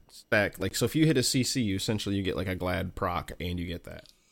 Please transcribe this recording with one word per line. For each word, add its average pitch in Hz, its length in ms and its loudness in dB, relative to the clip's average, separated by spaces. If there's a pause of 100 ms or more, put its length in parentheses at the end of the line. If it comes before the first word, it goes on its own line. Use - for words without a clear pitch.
stack, - 500 0
like, 95 160 -2
so - 100 2
if 113 100 0
you 156 100 6
hit 151 120 6
a 123 60 4
C 127 200 2
C, - 180 0
you 101 140 2
essentially, 101 400 0
you 98 80 0
get, 95 120 0
like, 92 120 -2
a 92 80 -2
glad 90 400 -2
proc 87 440 -2
and 90 200 -4
you 85 80 -4
get 87 160 -8
that. 82 220 -16 (260)